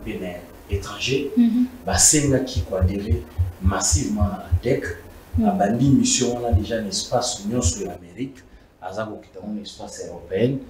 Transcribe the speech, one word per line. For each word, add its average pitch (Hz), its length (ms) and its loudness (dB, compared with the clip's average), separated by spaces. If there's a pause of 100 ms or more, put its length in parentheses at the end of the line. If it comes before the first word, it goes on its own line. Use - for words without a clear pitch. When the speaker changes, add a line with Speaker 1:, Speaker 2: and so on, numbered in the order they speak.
Speaker 1:
mpe 101 200 -8
na 92 60 -6 (440)
étranger, - 640 -2
Speaker 2:
Mhm. 247 300 6 (200)
Speaker 1:
basengaki 139 760 2
koadere 98 600 0 (400)
massivement 196 640 2
na - 300 -4
adec, - 320 2 (520)
Speaker 2:
Mhm. 226 80 4
Speaker 1:
abandi 104 440 4
mission 120 460 4
wana 120 220 2
déjà 110 240 0
na 104 60 -6
espace - 600 -2
nyonso 113 340 -2
ya 87 80 -8
Amérique, 87 500 -12 (400)
aza 98 240 -6
kokita - 340 -14
ngo 104 160 -10
na 101 60 -8
espace - 460 -14
européenne, 101 520 0 (100)